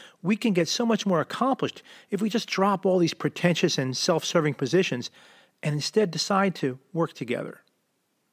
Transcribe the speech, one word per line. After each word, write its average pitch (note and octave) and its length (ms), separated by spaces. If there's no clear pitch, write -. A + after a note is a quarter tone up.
we G#3 140
can A3 160
get E3+ 160
so - 160
much A3+ 220
more E3+ 160
accomplished - 600
if F#3+ 100
we A3 80
just G3 200
drop G3 360
all F#3 140
these E3 160
pretentious - 640
and C3 180
self-serving D#3 580
positions C#3 560
and D3+ 140
instead E3+ 380
decide F#3+ 420
to C3 240
work D#3+ 220
together. - 480